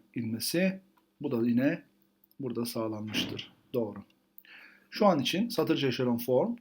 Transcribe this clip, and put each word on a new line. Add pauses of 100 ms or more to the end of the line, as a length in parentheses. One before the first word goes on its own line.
(160)
inmesi. (420)
Bu
da
yine (560)
burada
sağlanmıştır. (220)
Doğru. (880)
Şu
an
için
satırca
eşelon
form